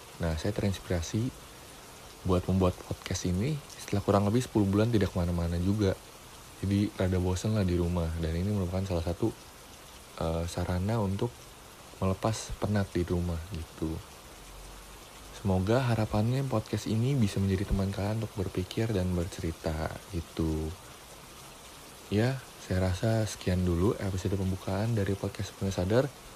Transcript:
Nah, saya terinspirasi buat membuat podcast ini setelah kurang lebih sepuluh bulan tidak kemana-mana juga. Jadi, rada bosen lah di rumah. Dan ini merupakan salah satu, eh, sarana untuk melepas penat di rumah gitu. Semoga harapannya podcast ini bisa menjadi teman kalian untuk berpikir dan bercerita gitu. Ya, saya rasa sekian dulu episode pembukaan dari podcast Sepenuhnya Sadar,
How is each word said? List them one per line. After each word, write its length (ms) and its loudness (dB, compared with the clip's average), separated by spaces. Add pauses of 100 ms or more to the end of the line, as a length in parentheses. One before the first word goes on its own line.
(180)
Nah, 240 0
saya 160 0
terinspirasi 720 0 (960)
buat 240 4
membuat 320 6
podcast 480 -4
ini 240 2 (240)
setelah 240 -2
kurang 240 4
lebih 160 4
sepuluh 240 4
bulan 240 4
tidak 240 2
kemana-mana 480 0
juga. 320 4 (720)
Jadi, 320 4
rada 240 2
bosen 320 2
lah 80 4
di 160 4
rumah. 400 2
Dan 160 0
ini 160 0
merupakan 400 0
salah 160 0
satu, 240 0 (880)
eh, 320 -2
sarana 480 0
untuk 320 0 (720)
melepas 560 0
penat 360 2
di 120 2
rumah 320 0 (160)
gitu. 400 -4 (1400)
Semoga 560 2
harapannya 560 2
podcast 400 -2
ini 240 2
bisa 240 4
menjadi 320 2
teman 240 2
kalian 320 0
untuk 80 -12
berpikir 560 -2
dan 240 2
bercerita 800 -2 (160)
gitu. 640 -2 (1400)
Ya, 320 2 (240)
saya 240 2
rasa 400 2
sekian 320 0
dulu 400 4
episode 320 -2
pembukaan 640 0
dari 160 2
podcast 400 -4
Sepenuhnya 240 -2
Sadar, 280 4 (300)